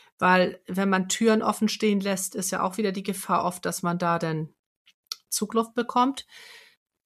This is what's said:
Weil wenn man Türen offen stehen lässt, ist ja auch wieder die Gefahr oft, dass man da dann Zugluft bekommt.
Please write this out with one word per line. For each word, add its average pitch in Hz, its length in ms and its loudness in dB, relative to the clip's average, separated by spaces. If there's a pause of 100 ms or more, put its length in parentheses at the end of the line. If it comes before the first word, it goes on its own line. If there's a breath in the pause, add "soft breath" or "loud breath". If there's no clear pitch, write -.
(200 loud breath)
Weil 180 460 4
wenn 196 240 0
man 190 200 2
Türen 220 340 2
offen 214 260 0
stehen 202 300 0
lässt, 190 340 -4
ist 185 160 -4
ja 185 140 -2
auch 185 140 -2
wieder 208 140 0
die 190 120 -6
Gefahr 185 420 -2
oft, 180 220 -4
dass 170 160 -6
man 175 160 0
da 170 180 0
dann 160 320 -4 (800)
Zugluft 226 460 -2
bekommt. 247 500 0 (800 soft breath)